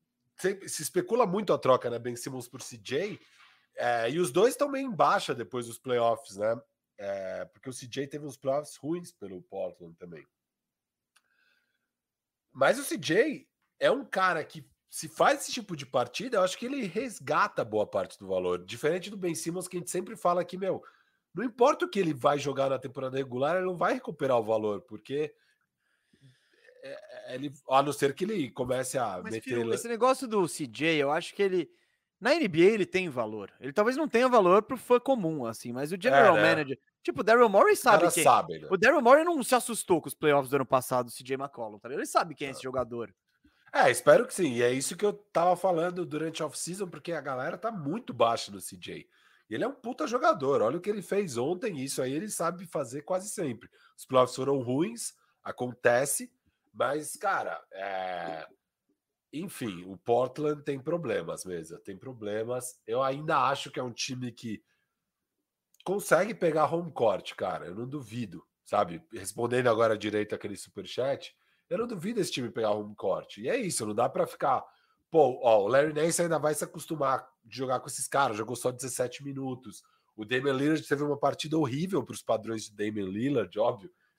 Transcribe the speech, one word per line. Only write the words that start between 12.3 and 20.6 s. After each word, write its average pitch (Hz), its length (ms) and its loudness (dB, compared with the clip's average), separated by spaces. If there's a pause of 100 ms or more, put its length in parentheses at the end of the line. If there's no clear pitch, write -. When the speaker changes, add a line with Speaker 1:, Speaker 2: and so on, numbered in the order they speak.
Speaker 1:
Mas 156 260 2
o 285 60 -8
C 330 120 -6
J 190 500 0 (320)
é 143 120 4
um 262 140 0
cara 185 400 0
que, - 240 -18 (220)
se - 180 -12
faz 262 340 4
esse - 100 -8
tipo 202 240 -8
de 139 100 -10
partida, - 520 -2
eu 185 40 4
acho 185 160 0
que 233 80 -8
ele 269 200 -6
resgata 175 760 -2
boa 107 220 0
parte - 320 -4
do 98 80 -16
valor. 90 380 0
Diferente 156 460 -4
do 214 60 -12
Ben 175 180 -4
Simmons, 170 340 -8
que - 80 -10
a 175 40 -8
gente 175 100 -10
sempre 190 260 -8
fala 175 280 0
que, 180 120 -12
meu, 185 260 -4 (520)